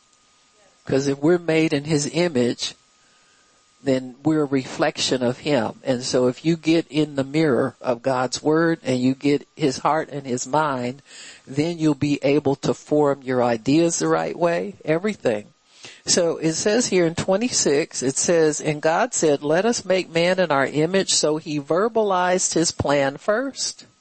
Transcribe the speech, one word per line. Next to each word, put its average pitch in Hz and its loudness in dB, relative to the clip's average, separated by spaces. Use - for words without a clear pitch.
'Cause 139 0
if 139 -2
we're 170 4
made 160 0
in 143 -2
his 147 0
image, 131 0
then 131 -2
we're 156 2
a 147 0
reflection 135 -2
of 123 0
him. 131 0
And 127 -2
so 127 2
if 127 -4
you 165 2
get 160 2
in 147 -2
the 135 0
mirror 135 0
of 120 -4
God's 127 -2
word 160 2
and 127 0
you 131 2
get 143 0
his 135 -2
heart 156 0
and 139 -12
his 123 -4
mind, 135 -2
then 151 -2
you'll 156 2
be 143 0
able 139 2
to 156 -2
form 143 0
your 127 0
ideas 135 2
the 160 -2
right 160 0
way, 175 -2
everything. 156 -2
So 170 0
it 160 -2
says 220 0
here 185 2
in 165 0
twenty-six, 190 0
it 135 -2
says, 160 2
"And 151 -4
God 185 0
said, 143 2
'Let 160 2
us 233 -2
make 185 0
man 175 2
in 180 2
our 139 2
image.'" 170 0
So 156 2
he 151 -6
verbalized 185 0
his 165 2
plan 143 0
first. - -4